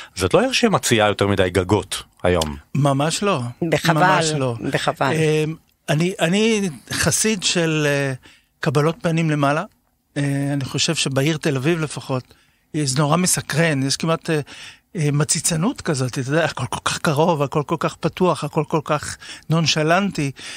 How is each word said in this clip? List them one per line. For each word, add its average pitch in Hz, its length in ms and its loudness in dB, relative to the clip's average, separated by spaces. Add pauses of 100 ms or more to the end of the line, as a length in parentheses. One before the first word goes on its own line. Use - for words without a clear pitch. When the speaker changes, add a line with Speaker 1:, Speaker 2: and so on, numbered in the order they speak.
(160)
Speaker 1:
זאת - 180 -2
לא 175 80 8
עיר 262 100 0
שמציעה 131 560 2
יותר 101 200 2
מדי 95 220 2
גגות 92 540 0 (200)
היום. 80 320 2 (200)
Speaker 2:
ממש 143 480 0
לא. 185 180 0 (300)
Speaker 3:
וחבל, 156 220 2
Speaker 2:
ממש 170 380 2
לא. 131 240 -2 (160)
Speaker 3:
וחבל. 143 400 -2
Speaker 2:
אה, 156 320 2 (460)
אני, 170 300 2
אני 202 500 2 (220)
חסיד 208 520 0
של, 160 460 0
אה, 139 240 0 (460)
קבלות 151 420 2
פנים 165 280 2
למעלה. 147 340 2 (540)
אה, 139 360 -2
אני 139 120 -2
חושב 147 300 -2
שבעיר 143 420 0
תל 147 180 -2
אביב 156 240 0
לפחות, 135 440 -6 (520)
אה, 151 100 -2
זה 131 120 -2
נורא 151 200 4
מסקרן, 151 720 0
יש 135 100 -2
כמעט, 165 320 -2
אה, 156 100 2 (560)
אה, 151 180 0
מציצנות 160 680 -2
כזאת, 131 380 -4
אתה - 0 -
יודע, 147 260 0
הכל - 240 -4
כל - 160 -8
כך - 120 -4
קרוב, 156 440 2
הכל 143 240 -2
כל 170 140 -4
כך - 160 -2
פתוח, 175 480 0
הכל 151 240 -2
כל 160 180 -2
כך - 320 -4 (320)
נונשלנטי, 160 800 0 (240)